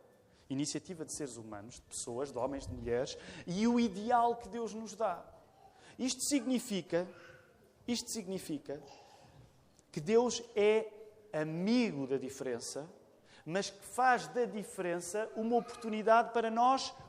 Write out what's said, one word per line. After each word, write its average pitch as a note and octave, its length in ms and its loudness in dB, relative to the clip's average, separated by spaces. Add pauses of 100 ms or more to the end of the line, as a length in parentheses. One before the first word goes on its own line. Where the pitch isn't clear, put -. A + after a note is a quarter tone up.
(500)
iniciativa D3 560 -4
de - 80 -10
seres C3 220 -8
humanos, A2 400 -12
de - 60 -18
pessoas, B2+ 500 -6
de B2 60 -8
homens, C#3 280 -2
de - 80 -8
mulheres, A#2+ 440 -2 (280)
e G3+ 220 0
o A#3+ 120 4
ideal A#3 580 2
que G#3+ 100 -12
Deus G#3+ 260 -6
nos G#3+ 220 -10
dá. G3 280 -2 (760)
Isto B3 240 -2
significa, G#3 840 0 (800)
isto A#3 220 -2
significa F3 720 -6 (1080)
que - 80 -6
Deus A3+ 420 4 (140)
é G#3+ 320 6 (460)
amigo D#3+ 760 2
da C3 100 0
diferença, B2+ 720 -6 (560)
mas F#3 260 -2
que - 120 -20 (120)
faz B3 320 6
da A#3+ 180 0
diferença F#3 880 -4
uma A3+ 220 2
oportunidade A3 760 4
para A3+ 200 2
nós B3 420 4 (160)